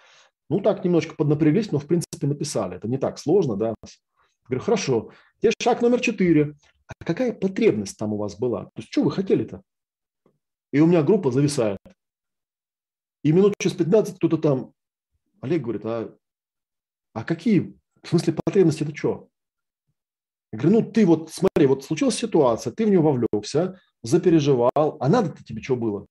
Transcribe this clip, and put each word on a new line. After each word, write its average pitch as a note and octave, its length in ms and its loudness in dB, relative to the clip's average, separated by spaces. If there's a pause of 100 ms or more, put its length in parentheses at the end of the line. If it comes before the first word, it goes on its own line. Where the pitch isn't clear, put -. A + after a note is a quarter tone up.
(500)
Ну, E3 100 0
так G3 240 0
немножко E3+ 320 0
поднапряглись, D3+ 560 0
но, C#3+ 60 0
в - 80 -6
принципе, - 400 -4
написали. C3 500 -6
Это E2+ 120 -12
не C3 100 -4
так B2+ 200 -4
сложно, D3+ 380 0
да. A2 180 -2 (760)
Говорю: B2 160 -6
«Хорошо, B2+ 460 -2 (280)
теперь D#3 220 0
шаг A#3+ 200 0
номер A#3+ 200 2
четыре. E3 540 2 (320)
А - 180 -18
какая A3+ 280 -2
потребность F#3+ 640 -2
там G#2+ 160 -6
у G#2 60 -4
вас G#2 200 -8
была? G#2+ 260 -4
То - 120 -20
есть, - 160 -16
что D4 100 0
вы D#3+ 80 0
хотели-то?» C#3+ 520 -2 (1120)
И C3+ 80 2
у D#3+ 60 6
меня E3+ 160 4
группа F#3 280 2
зависает. B2 480 0 (1500)
И D3 80 4
минут G3 260 4
через - 160 -2
пятнадцать G3+ 440 0
кто-то D#3+ 180 0
там: C#3+ 360 -2 (680)
«Олег, D3 220 -4
говорит, G#2+ 220 -8
а, A2+ 300 -6 (960)
а A#2 120 -10
какие, E3 500 0 (280)
в - 60 -18
смысле, E3 260 0 (100)
потребности E3 400 2
это D3+ 80 -6
че?» A#2 340 -6 (1300)
Я G#2+ 80 -12
говорю: F#3 200 4
«Ну, - 120 -4
ты A3+ 120 4
вот, E3 280 2
смотри, - 340 2
вот G3+ 180 0
случилась A3 300 -2
ситуация, C3 580 0
ты A3+ 140 -2
в - 20 4
нее F#3+ 140 4
вовлекся, C#3+ 800 -2 (240)
запереживал, D3+ 680 2 (300)
а C3 80 0
надо-то G3 340 0
тебе A2 180 -12
че C3+ 140 -4
было?» G#2+ 360 -4